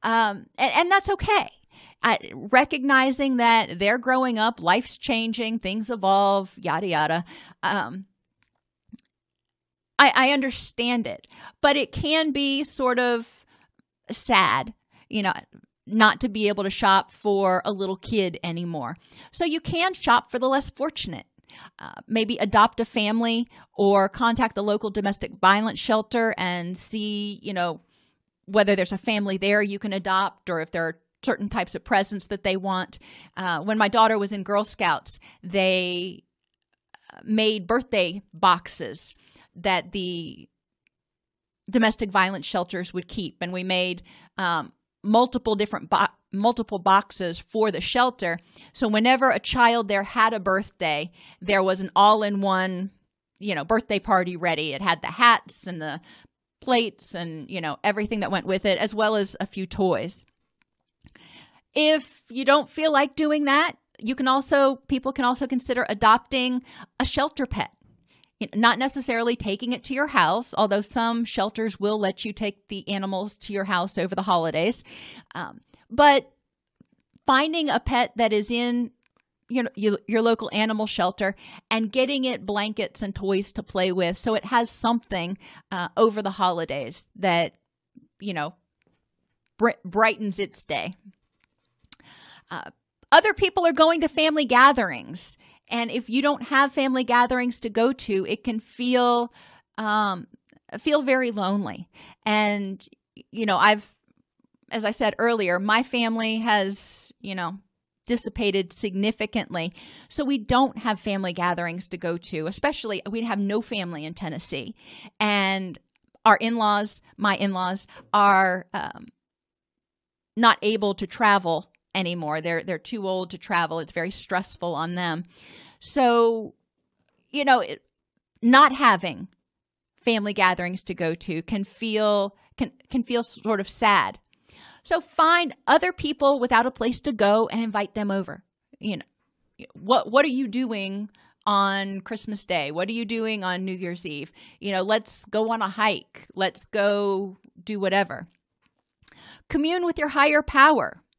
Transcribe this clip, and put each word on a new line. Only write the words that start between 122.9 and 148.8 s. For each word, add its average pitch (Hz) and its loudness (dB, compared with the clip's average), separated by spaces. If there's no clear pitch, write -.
old 185 -4
to 185 -14
travel. 165 -2
It's 160 -10
very 175 -6
stressful 180 -6
on 165 -6
them. 175 -6
So, 233 2
you 285 -2
know, 262 6
it, - -8
not 269 8
having 190 2
family 214 -2
gatherings 185 0
to 190 -8
go 170 -2
to 170 -6
can 196 -4
feel, 208 -2
can, 254 -4
can 247 -2
feel 233 -2
sort 220 -4
of 190 -6
sad. 196 2
So 330 0
find 330 2
other 320 4
people 285 0
without 240 4
a 254 -2
place 247 -4
to 285 -4
go 214 4
and 226 -4
invite 208 -4
them 208 -4
over. 196 -6
You 202 -6
know, - -20
what, 208 0
what 262 6
are 311 2
you 262 -2
doing 208 -6
on 196 0
Christmas 214 -10
Day? 151 -2
What 175 -4
are 226 -6
you 233 -4
doing 220 -4
on 185 -4
New 190 -6
Year's 180 -8
Eve? 151 -10
You 202 -6
know, 185 0
let's 208 -2
go 220 -2
on 226 -2
a 196 -2
hike. 208 -4
Let's - -4
go 202 0
do 202 -6
whatever. 190 0